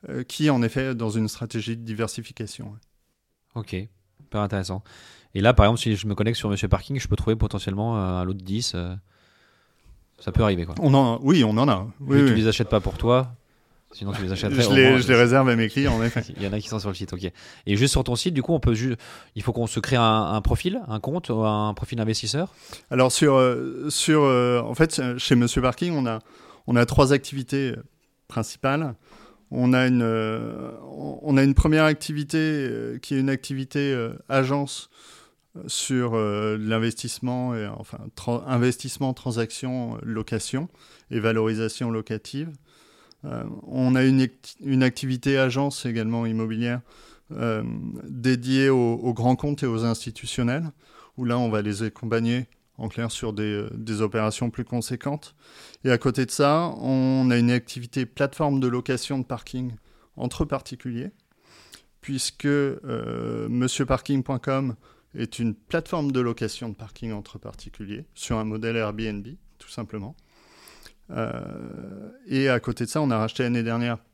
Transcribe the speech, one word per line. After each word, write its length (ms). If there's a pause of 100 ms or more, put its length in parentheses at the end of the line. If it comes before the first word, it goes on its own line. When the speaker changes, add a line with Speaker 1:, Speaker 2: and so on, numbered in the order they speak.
(100)
Speaker 1:
Euh, 140
qui, 260
en 120
effet, 320
dans 140
une 200
stratégie 500
de 40
diversification, 840
ouais. 120 (760)
Speaker 2:
Ok, 180
hyper 680
intéressant. 420 (520)
Et 60
là, 140
par 120
exemple, 140
si 160
je 120
me 60
connecte 220
sur 140
Monsieur 180
Parking, 300
je 80
peux 100
trouver 200
potentiellement, 600
euh, 240
un 40
lot 100
de 80
dix, 320
euh, 200 (1200)
ça 140
peut 100
arriver, 240
quoi. 140
Speaker 1:
On 120
en, 300
oui, 220
on 120
en 120
a. 180 (140)
Oui, 180
Speaker 2:
Mais 80
tu 60
Speaker 1:
oui. 80
Speaker 2:
les 80
achètes 200
pas 120
pour 180
toi, 380 (560)
sinon 200
tu 100
les 100
achèterais 280
Speaker 1:
Je 80
Speaker 2:
au 60
Speaker 1:
les, 160
Speaker 2:
moins, 80
Speaker 1:
je 80
les 80
Speaker 2:
euh, 40
Speaker 1:
réserve 300
à 60
mes 140
clients, 260
en 80
effet. 280
Speaker 2:
<laughs> 60
Il 60
y 60
en 40
a 60
qui 100
sont 120
sur 80
le 80
site, 160
ok. 180 (360)
Et 100
juste 160
sur 100
ton 140
site, 180
du 80
coup, 120
on 60
peut 140
ju-, 220 (400)
il 60
faut 100
qu'on 160
se 100
crée 160
un, 80
un 380
profil, 480
un 100
compte, 320
un 440
profil 260
investisseur ? 520 (380)
Speaker 1:
Alors, 220
sur, 240
euh, 520
sur, 360
euh, 380
en 120
fait, 260 (160)
chez 200
Monsieur 260
Parking, 300
on 140
a, 120 (480)
on 80
a 120
trois 260
activités 600 (540)
principales. 680 (600)
On 160
a 140
une, 160
euh, 680 (500)
on 140
a 80
une 100
première 300
activité, 540
euh, 600
qui 160
est 60
une 100
activité, 600
euh, 220 (140)
agence, 640 (640)
euh, 140
sur, 460
euh, 440
l'investissement, 960
et, 140
enfin, 300 (180)
tra-, 320
investissement, 640
transaction, 800
euh, 80
location 640 (440)
et 80
valorisation 720
locative. 580 (760)
Euh, 180 (180)
on 320
a 80
une 200
act-, 380
une 220
activité 560
agence 480
également 400
immobilière, 540 (500)
euh, 320 (460)
dédiée 600
aux, 240
aux 200
grands 220
comptes 260
et 40
aux 180
institutionnels, 880 (440)
où 80
là, 140
on 100
va 140
les 220
accompagner, 640 (280)
en 120
clair, 240
sur 200
des, 120
euh, 280
des 300
opérations 480
plus 140
conséquentes. 720 (480)
Et 80
à 60
côté 280
de 40
ça, 500
on 500
a 60
une 160
activité 520
plateforme 540
de 80
location 520
de 60
parking 500 (420)
entre 280
particuliers, 680 (880)
puisque, 460
euh, 1040
monsieur 380
parking 380
point 160
com 340 (400)
est 240
une 160
plateforme 560
de 100
location 480
de 60
parking 380
entre 260
particuliers, 760
sur 240
un 60
modèle 320
Airbnb, 520 (300)
tout 100
simplement. 480 (920)
Euh, 1000 (160)
et 220
à 120
côté 260
de 40
ça, 120
on 80
a 80
racheté 240
l'année 200
dernière 360 (160)